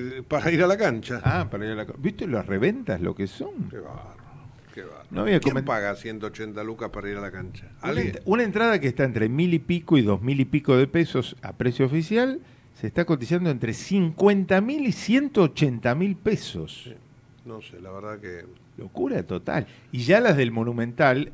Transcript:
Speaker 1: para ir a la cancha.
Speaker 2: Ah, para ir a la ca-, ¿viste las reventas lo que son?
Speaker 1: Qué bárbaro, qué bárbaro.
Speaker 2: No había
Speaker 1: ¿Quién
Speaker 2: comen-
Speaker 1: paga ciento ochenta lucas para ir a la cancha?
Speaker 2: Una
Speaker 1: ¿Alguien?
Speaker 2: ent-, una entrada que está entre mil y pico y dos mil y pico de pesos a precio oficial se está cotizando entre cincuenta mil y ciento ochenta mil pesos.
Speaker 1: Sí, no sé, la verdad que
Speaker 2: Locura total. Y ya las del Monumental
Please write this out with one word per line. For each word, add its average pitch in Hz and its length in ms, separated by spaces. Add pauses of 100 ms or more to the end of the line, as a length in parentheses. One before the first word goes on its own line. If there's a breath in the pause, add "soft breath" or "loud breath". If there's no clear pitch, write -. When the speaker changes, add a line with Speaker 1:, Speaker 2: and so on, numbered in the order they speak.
(280)
Speaker 1:
para 151 240
ir 165 100
a 180 40
la 196 100
cancha. 123 480
Speaker 2:
Ah, 120 260
para 101 160
ir 110 60
a - 20
la 107 120
ca-, - 120
¿viste 180 280
las 113 200
reventas 120 540
lo 90 140
que 98 120
son? 302 440
Speaker 1:
Qué 117 80
bárbaro, 69 360 (600)
qué 98 80
bárbaro. 73 280
Speaker 2:
No - 120
había 185 180
Speaker 1:
¿Quién 135 160
Speaker 2:
comen- 135 80
Speaker 1:
paga 104 320
ciento 110 300
ochenta 107 360
lucas 110 280
para 101 200
ir 101 60
a 101 40
la 98 120
cancha? 92 340 (160)
Speaker 2:
Una 120 80
Speaker 1:
¿Alguien? 156 240
Speaker 2:
ent-, - 120
una 226 180
entrada 214 340
que 143 100
está 135 160
entre 110 240
mil 165 260
y 160 40
pico 170 400
y 123 40
dos 101 200
mil 139 160
y 131 60
pico 143 320
de 135 100
pesos 151 560
a 95 120
precio 123 320
oficial 214 540 (400 soft breath)
se - 60
está 170 180
cotizando 160 460
entre 117 240
cincuenta 190 840
mil 277 260
y 214 60
ciento 254 500
ochenta 127 540
mil 190 200
pesos. - 680
Speaker 1:
Sí, 120 100 (500)
no 113 160
sé, 90 200
la 92 100
verdad 104 300
que 90 240 (340)
Speaker 2:
Locura 214 460
total. - 420 (260 loud breath)
Y 123 120
ya 185 160
las 214 180
del 120 140
Monumental 120 800